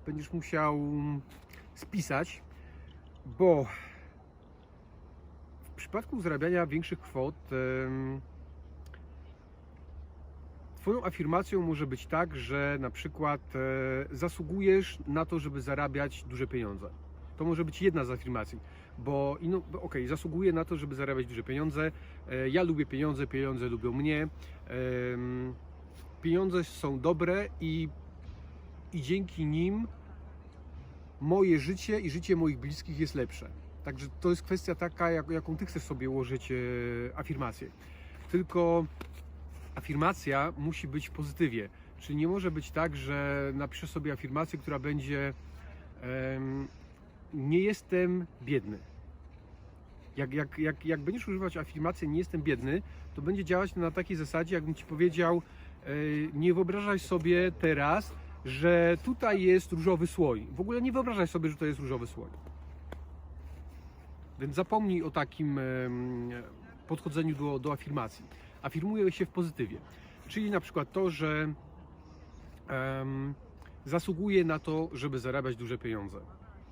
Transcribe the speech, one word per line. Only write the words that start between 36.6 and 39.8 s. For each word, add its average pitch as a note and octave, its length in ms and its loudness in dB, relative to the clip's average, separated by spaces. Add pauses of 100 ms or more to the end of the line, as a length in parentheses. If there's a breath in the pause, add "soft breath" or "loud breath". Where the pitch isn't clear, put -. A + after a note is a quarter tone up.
afirmację. C3+ 540 -4 (640 loud breath)
Tylko E3+ 540 4 (920)
afirmacja D3 800 2